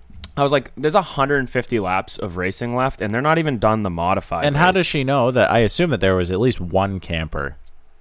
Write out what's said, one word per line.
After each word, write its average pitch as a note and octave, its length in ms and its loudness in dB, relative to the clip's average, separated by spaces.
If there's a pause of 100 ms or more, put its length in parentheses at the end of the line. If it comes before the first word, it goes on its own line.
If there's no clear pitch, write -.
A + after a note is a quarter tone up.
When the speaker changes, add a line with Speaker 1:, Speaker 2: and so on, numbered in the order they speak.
(380)
Speaker 1:
I C#3+ 60 2
was C#3+ 100 2
like, C3+ 240 0
"There's D3+ 180 0
a G3 60 4
hundred C#3 480 0
fifty A#2+ 320 -2
laps F#2 360 -2
of F2+ 200 -6
racing F#2+ 360 -4
left, B2+ 280 -2
and G#2+ 120 -2
they're A#2+ 80 0
not D#3 160 2
even D3+ 220 0
done A2 240 2
the G2 60 -2
modified F2 560 -2
Speaker 2:
And C#3+ 100 0
how E3 120 4
Speaker 1:
race." F#3 80 4
Speaker 2:
does F3+ 120 2
she C#3+ 160 -2
know C3 260 2
that? B2 220 4
I A2+ 80 4
assume E3 300 2
that A#2 100 0
there F#2+ 160 4
was F2+ 160 0
at F#2 80 0
least A#2 220 2
one F#2+ 400 0
camper D2+ 560 -6 (440)